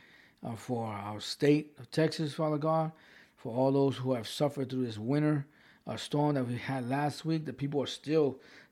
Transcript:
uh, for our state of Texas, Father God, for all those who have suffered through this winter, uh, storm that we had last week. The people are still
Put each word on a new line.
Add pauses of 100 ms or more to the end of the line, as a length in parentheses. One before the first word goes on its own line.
(440)
uh,
for
our
state
of
Texas,
Father
God, (460)
for
all
those
who
have
suffered
through
this
winter, (400)
uh,
storm
that
we
had
last
week.
The
people
are
still (320)